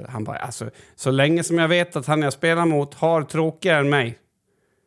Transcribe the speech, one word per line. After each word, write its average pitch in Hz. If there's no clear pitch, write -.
Han 117
bara, -
"Alltså, 117
så -
länge 147
som 170
jag 165
vet 175
att 143
han 156
jag 143
spelar 170
mot 143
har 165
tråkigare 160
än 139
mig." 127